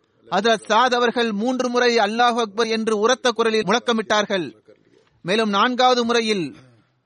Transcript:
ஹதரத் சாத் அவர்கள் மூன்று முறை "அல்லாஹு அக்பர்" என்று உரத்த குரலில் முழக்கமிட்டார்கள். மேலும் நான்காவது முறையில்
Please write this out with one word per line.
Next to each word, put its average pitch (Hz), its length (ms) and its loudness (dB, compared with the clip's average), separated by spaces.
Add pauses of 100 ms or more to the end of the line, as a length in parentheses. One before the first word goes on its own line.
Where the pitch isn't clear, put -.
(300)
ஹதரத் 208 360 0
சாத் 240 280 2
அவர்கள் 233 380 0
மூன்று 247 360 -2
முறை 240 280 2
"அல்லாஹு 233 440 2
அக்பர்" 226 260 -2
என்று 220 320 -2
உரத்த 240 320 0
குரலில் 220 360 0
முழக்கமிட்டார்கள். 202 960 -2 (600)
மேலும் 214 260 -2
நான்காவது 240 560 2
முறையில் 214 500 -2 (520)